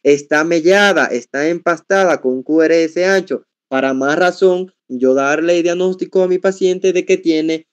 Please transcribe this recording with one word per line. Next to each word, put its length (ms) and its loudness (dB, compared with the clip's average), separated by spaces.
está 400 0
mellada, 640 2
está 420 -4
empastada 720 0
con 120 -2
un 100 -8
Q 180 0
R 220 2
S 200 -4
ancho. 400 -2
Para 280 -2
más 240 -2
razón, 520 0
yo 280 0
darle 480 0
diagnóstico 580 -2
a 60 0
mi 100 0
paciente 560 -2
de 100 -2
que 140 0
tiene 560 -2